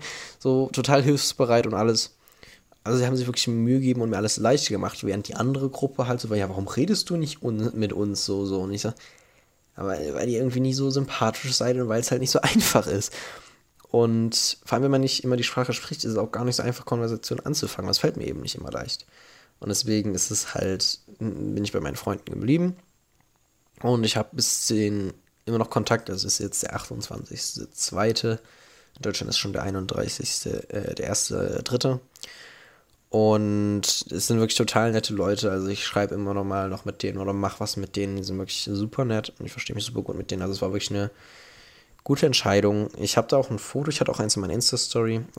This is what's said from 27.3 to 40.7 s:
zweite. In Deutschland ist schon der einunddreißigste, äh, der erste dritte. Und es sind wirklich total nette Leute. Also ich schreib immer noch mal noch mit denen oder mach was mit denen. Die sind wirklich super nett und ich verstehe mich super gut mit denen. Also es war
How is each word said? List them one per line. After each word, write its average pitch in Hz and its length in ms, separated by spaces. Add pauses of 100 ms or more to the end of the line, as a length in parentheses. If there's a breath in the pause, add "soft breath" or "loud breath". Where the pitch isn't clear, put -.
zweite. 110 680 (560 soft breath)
In - 60
Deutschland 107 300
ist - 80
schon 101 140
der - 100
einunddreißigste, - 1080
äh, - 260
der - 120
erste - 560
dritte. 127 360 (1120 loud breath)
Und 104 720
es - 460
sind 117 100
wirklich 110 200
total 113 340
nette 110 240
Leute. 101 340
Also 95 180
ich 98 160
schreib 101 280
immer 101 240
noch 101 80
mal 98 260
noch 95 160
mit - 160
denen 98 160
oder 98 160
mach 98 260
was 104 160
mit 98 200
denen. 98 220
Die 95 60
sind 95 140
wirklich - 340
super 104 320
nett 110 360
und - 80
ich - 40
verstehe - 240
mich 101 100
super 110 180
gut - 120
mit - 140
denen. 92 140
Also 95 100
es 95 80
war 95 100